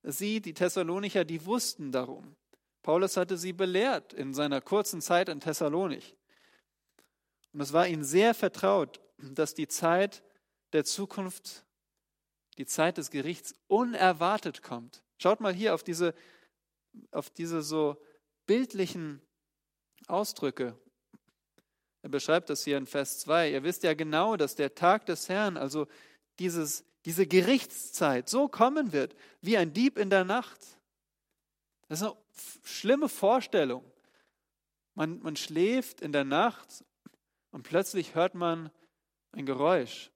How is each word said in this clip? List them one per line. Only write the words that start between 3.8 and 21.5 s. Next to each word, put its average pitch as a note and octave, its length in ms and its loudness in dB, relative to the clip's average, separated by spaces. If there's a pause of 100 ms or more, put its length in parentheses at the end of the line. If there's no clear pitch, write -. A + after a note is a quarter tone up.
in C3+ 200 -8
seiner C#3+ 280 -2
kurzen G3 400 -2
Zeit F3+ 280 2
in D3+ 100 -6
Thessalonich. D#3+ 800 -4 (1400)
Und D3 80 -8
es C#3 100 -6
war F3 160 6
ihnen D#3 160 -2
sehr F#3+ 300 4
vertraut, F#3+ 680 0 (180)
dass C#3+ 360 -4
die D3+ 140 -6
Zeit F3+ 560 0 (500)
der C#3+ 120 2
Zukunft, - 800 -8 (920)
die C3 80 -10
Zeit E3+ 320 0
des D3 140 -10
Gerichts D3 420 -8 (140)
unerwartet F#3+ 960 2
kommt. A#2+ 400 -14 (200)
Schaut G#3 160 4
mal G3+ 140 -2
hier G#3 200 0
auf D#3+ 100 -4
diese, E3+ 300 -2 (1000)
auf - 180 -8
diese E3 320 -6
so D3+ 340 0 (500)
bildlichen F#3 760 -2 (880)
Ausdrücke. C#3+ 680 -4 (1200)